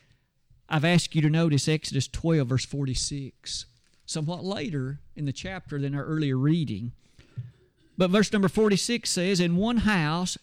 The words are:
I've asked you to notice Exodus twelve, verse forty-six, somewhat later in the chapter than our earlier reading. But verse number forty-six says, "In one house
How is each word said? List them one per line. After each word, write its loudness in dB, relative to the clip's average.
I've 0
asked 4
you 2
to 4
notice 2
Exodus 0
twelve, 0
verse 0
forty-six, -6
somewhat -6
later -4
in -8
the -2
chapter -8
than -2
our -2
earlier 0
reading. 0
But 2
verse 4
number 4
forty-six 0
says, 0
"In 2
one 2
house 0